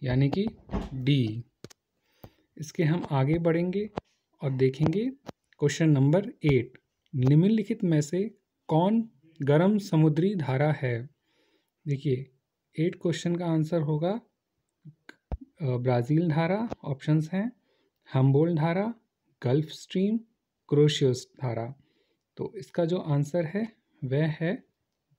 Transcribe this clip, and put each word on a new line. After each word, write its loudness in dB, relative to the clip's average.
यानी 2
कि -2
D। -2
इसके -4
हम 0
आगे 0
बढ़ेंगे -2
और -2
देखेंगे 2
क्वेश्चन 2
नंबर 4
एट, 2
निम्नलिखित 2
में 2
से -4
कौन 2
गर्म 4
समुद्री 2
धारा 0
है? -4
देखिए, -4
एट -2
क्वेश्चन -4
का -6
आंसर 0
होगा, -2
अ, -2
ब्राज़ील 0
धारा, -2
ऑप्शंस -2
हैं -4
हम्बोल्ट 2
धारा, -2
गल्फ 0
स्ट्रीम, -4
क्रोशियस 2
धारा। -6
तो -8
इसका -4
जो -2
आंसर -2
है -6
वह 0
है -4